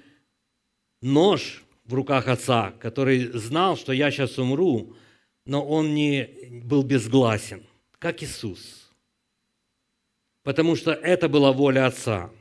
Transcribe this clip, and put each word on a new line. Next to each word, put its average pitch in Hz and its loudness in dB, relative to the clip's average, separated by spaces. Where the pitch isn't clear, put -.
нож 147 2
в 117 -8
руках 135 0
отца, 117 0
который 127 0
знал, 147 -2
что - -8
«я 143 0
щас 135 -4
умру», 135 -2
но 139 -4
он 151 0
не 143 0
был 135 0
безгласен, 113 0
как 170 -6
Иисус. - -14
Потому 156 0
что - -2
это 175 0
была 139 6
воля 131 4
отца. 101 -4